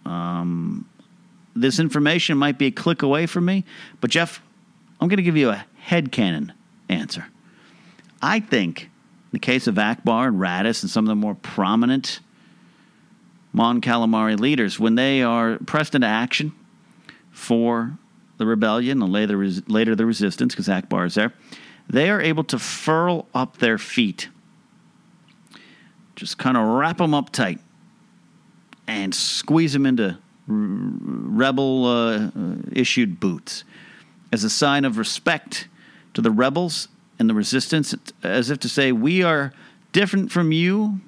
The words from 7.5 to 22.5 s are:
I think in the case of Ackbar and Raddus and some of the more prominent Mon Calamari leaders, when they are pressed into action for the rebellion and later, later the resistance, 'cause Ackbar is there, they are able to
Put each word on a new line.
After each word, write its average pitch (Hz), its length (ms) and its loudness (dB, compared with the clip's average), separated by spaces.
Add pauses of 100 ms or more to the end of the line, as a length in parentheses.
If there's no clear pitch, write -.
I 190 200 0
think 101 420 -2
in - 480 -20
the - 80 -4
case 127 300 0
of 101 80 2
Ackbar 113 500 0
and 104 140 0
Raddus 95 420 -2
and 95 80 -6
some 110 140 0
of 107 40 2
the 110 60 0
more 104 220 -2
prominent 117 840 0 (1300)
Mon 117 280 2
Calamari 113 560 2
leaders, 117 440 0
when 113 160 4
they 135 260 2
are 117 360 0
pressed - 360 -2
into 123 140 4
action 120 420 -2 (800)
for 117 680 0 (400)
the 113 100 -2
rebellion 113 540 2
and 95 120 0
later, 101 360 0 (200)
later 110 260 2
the 110 100 2
resistance, 104 520 0
'cause 92 100 -4
Ackbar 92 400 -2
is 87 80 -4
there, 107 180 0 (560)
they 151 220 2
are 208 100 0
able 160 220 0
to 139 160 -4